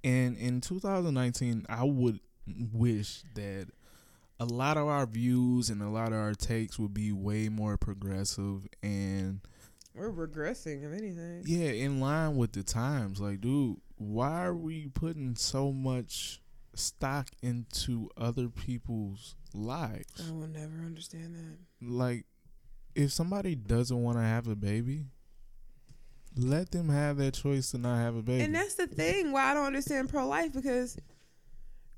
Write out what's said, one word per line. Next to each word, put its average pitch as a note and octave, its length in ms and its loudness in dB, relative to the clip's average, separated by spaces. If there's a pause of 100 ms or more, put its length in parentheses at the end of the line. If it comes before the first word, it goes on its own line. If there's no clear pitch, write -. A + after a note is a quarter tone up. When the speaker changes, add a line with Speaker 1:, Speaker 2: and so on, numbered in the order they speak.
Speaker 1:
And B2+ 320 4
in B2 240 0
two F3+ 180 -4
thousand F#3 360 2
nineteen, B2 540 2
I A2+ 160 0
would B2 360 4 (520)
wish A2+ 500 2 (120)
that G2 340 -8 (680)
a A#2+ 60 -4
lot C3 320 2
of D3 100 4
our C#3+ 200 2
views B2 640 4
and G#2 120 -2
a G#2 60 -2
lot A2 200 0
of A2 100 0
our G#2+ 160 0
takes A2+ 440 -2
would G#2 160 -2
be G#2+ 180 0
way G#2 360 0
more G#2+ 280 2
progressive G2 920 -2 (140)
and G2 580 0 (540)
Speaker 2:
We're G#3 180 -6
regressing, D#3 720 -4
if D3 80 -8
anything. F3 540 -8
Speaker 1:
Yeah, E3 240 4
in C3+ 300 2
line D3+ 360 4
with A#2+ 160 4
the G2 100 -2
times. A2+ 580 0
Like, G2+ 200 -2
dude, B2+ 380 2 (180)
why B2+ 480 0
are F3+ 100 0
we D#3+ 340 -6
putting C#3+ 480 -2
so C#3 360 2
much C3 680 -2 (340)
stock C#3 560 -2 (120)
into A#2+ 760 -2
other A#2+ 320 0
people's A2+ 840 -4 (200)
lives? A#2 760 -6
Speaker 2:
I D#3+ 40 -6
will D#3 160 -6
never D#3 360 -8
understand E3 500 -10
that. D#3+ 540 -14
Speaker 1:
Like, B2 380 0 (680)
if C#3+ 180 6
somebody F#3 420 0
doesn't A#2+ 480 2
wanna A#2+ 200 4
have A2+ 240 4
a A2 80 0
baby, A#2 520 0 (1300)
let C#3 340 2
them E3+ 200 0
have C#3+ 260 4
that C3+ 180 2
choice C#3 360 0
to B2+ 80 -2
not A#2+ 180 2
have A#2 200 2
a A2+ 60 -2
baby. A#2+ 220 2
Speaker 2:
And D4+ 100 2
that's F#4 200 0
the F4 120 0
thing E4 460 2
why C4+ 180 4
I C#4+ 40 4
don't D4 100 4
understand C4+ 460 0
pro-life, C#4+ 420 0
because B3+ 460 0 (1000)